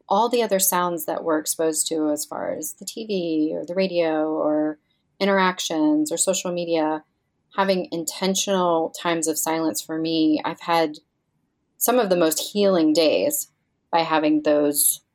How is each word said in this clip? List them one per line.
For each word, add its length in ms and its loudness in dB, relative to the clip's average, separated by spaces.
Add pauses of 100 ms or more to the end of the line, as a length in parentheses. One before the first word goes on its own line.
all 180 2
the 160 0
other 160 0
sounds 460 0
that 180 -6
we're 160 0
exposed 480 -2
to 220 -2
as 160 -4
far 280 -6
as 200 -10
the 120 -20
T 200 -10
V 480 -2
or 120 -6
the 100 -8
radio 540 0
or 480 0 (420)
interactions 920 2
or 60 -2
social 340 -2
media. 520 -2 (520)
Having 360 0
intentional 1000 0
times 360 -2
of 100 -2
silence 440 -2
for 180 -8
me, 460 2
I've 160 -6
had 380 0 (800)
some 220 2
of 100 0
the 60 4
most 240 2
healing 540 2
days 560 2 (420)
by 120 2
having 400 2
those 580 2 (140)